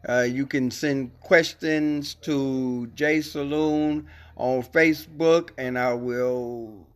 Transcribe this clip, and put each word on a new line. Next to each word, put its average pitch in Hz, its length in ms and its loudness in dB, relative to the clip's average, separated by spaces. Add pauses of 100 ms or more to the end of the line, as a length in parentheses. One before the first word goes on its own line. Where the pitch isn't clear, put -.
Uh, 123 220 2
you 135 160 -2
can 127 260 -2
send 135 480 -4
questions 156 960 0
to 131 800 -2
Jay 151 260 2
Saloon 151 840 -2 (280)
on 127 260 0
Facebook, 160 960 2
and 127 220 -4
I 123 140 2
will 120 920 -4 (100)